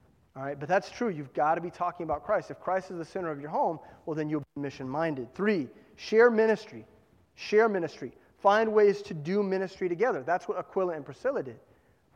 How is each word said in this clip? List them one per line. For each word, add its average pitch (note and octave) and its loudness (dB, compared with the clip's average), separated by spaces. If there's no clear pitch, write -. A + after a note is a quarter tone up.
All C3+ -10
right? C#3+ -8
But C#3 -8
that's F#3 0
true. A#3+ -4
You've D3 -8
gotta D#3+ 2
be E3+ -8
talking F3 -6
about D3+ -4
Christ. G3 -2
If - -14
Christ F#3 -2
is F3+ -8
the E3 -8
center E3+ -6
of C#3+ -8
your D3 -10
home, E3+ -2
well, D#3+ -6
then D3+ -4
you'll D3+ -2
be C#3+ -6
mission-minded. C#3 -6
Three, F#3 0
share A3+ 6
ministry. A3 2
Share A3 4
ministry. E3 -4
Find G#3+ 4
ways G3+ 6
to - -10
do E3 -2
ministry F#3+ -2
together. F3 -2
That's F3 -2
what F3+ -4
Aquila F3+ -2
and D3 -10
Priscilla G#3 -4
did. A#2+ -14